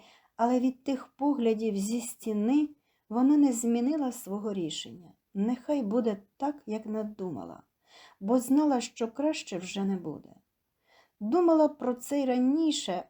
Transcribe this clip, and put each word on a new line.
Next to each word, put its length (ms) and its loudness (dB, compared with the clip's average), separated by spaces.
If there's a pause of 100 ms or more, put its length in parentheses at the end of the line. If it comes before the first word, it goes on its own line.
(360)
але 240 2
від 240 -2
тих 220 -4
поглядів 680 0
зі 240 -2
стіни 680 0 (400)
вона 280 4
не 160 6
змінила 600 0
свого 400 -6
рішення. 600 -8 (220)
Нехай 480 0
буде 340 0 (200)
так, 200 -4 (100)
як 200 -6
надумала, 760 -8 (580)
бо 180 2
знала, 420 4
що 280 -6
краще 500 -4
вже 260 -6
не 120 0
буде. 380 -12 (840)
Думала 480 4
про 260 -2
це 260 -4
й 40 0
раніше, 840 0